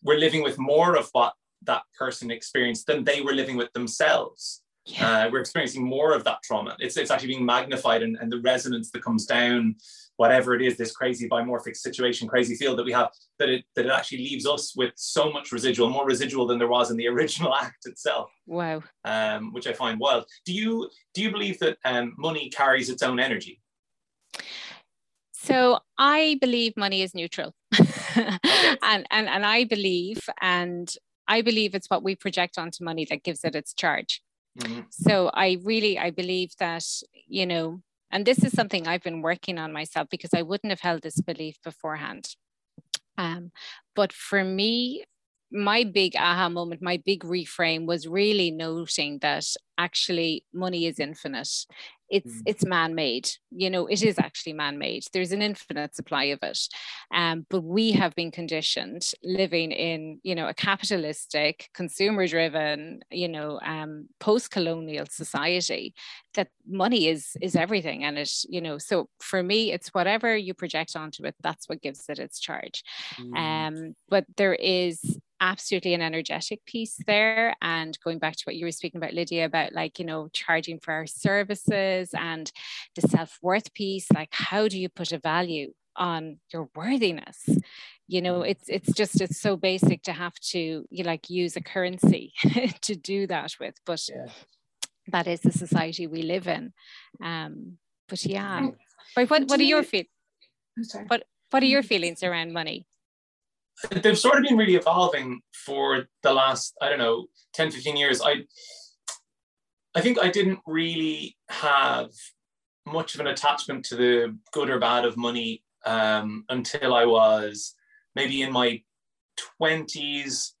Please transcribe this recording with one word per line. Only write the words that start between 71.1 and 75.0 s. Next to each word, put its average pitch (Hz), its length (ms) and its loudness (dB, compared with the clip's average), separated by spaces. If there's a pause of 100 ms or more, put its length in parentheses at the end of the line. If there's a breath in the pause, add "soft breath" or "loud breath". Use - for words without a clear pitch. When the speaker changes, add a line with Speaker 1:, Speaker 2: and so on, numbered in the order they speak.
Speaker 2:
it, 151 160 -8
that's 160 260 -6
what - 140 -10
gives 143 280 -10
it - 100 -8
its - 200 -12
charge. - 440 -10 (360 loud breath)
Speaker 1:
Mm. 123 180 -8
Speaker 2:
Um, 156 580 -6 (120)
but 190 180 2 (120)
there 196 160 4
is 180 640 0 (220)